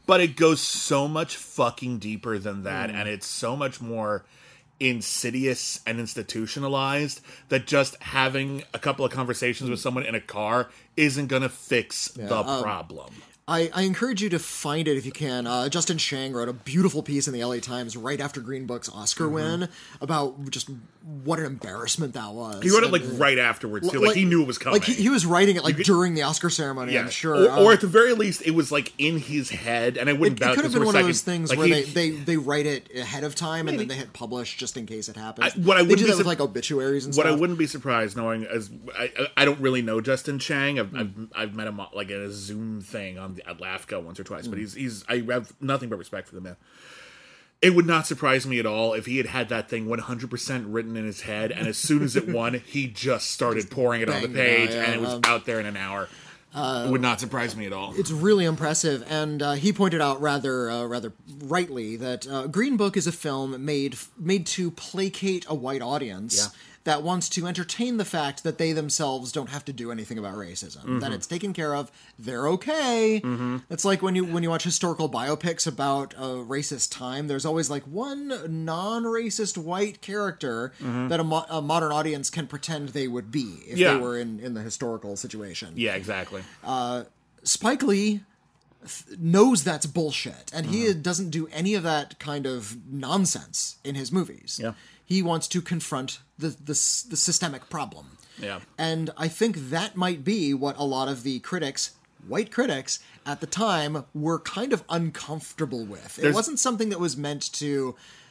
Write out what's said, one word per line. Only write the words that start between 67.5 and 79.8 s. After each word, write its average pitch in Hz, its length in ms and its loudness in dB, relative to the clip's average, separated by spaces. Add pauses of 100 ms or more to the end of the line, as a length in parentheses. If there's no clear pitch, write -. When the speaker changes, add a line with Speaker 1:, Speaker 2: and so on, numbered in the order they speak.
Speaker 2:
the 208 80 0
fact 147 380 -4
that 160 140 -2
they 160 160 2
themselves 139 580 -2
don't 135 200 -4
have 143 140 -8
to 143 80 -8
do 120 180 -8
anything 110 260 -8
about 101 180 -6
racism, 92 460 -10
Speaker 1:
Mm-hmm. 127 180 -2
Speaker 2:
that 113 120 -4
it's 98 160 -8
taken 180 260 -4
care 156 220 -2
of, 139 160 -4 (260)
they're 123 300 -4
okay. 226 760 2
Speaker 1:
Mm-hmm. 123 340 -2 (120)
Speaker 2:
It's 165 160 -2
like 190 160 4
when 190 140 2
you, 185 100 2
when 170 160 0
you 170 80 0
watch 165 140 0
historical 165 440 0
biopics 147 600 -2
about 139 480 -2
a 131 100 -8 (180)
racist 135 480 -4
time, 131 360 -6
there's 139 180 -2
always, 160 240 0
like, 143 140 -4
one 202 800 -6
non-racist 220 920 -2
white 185 420 -4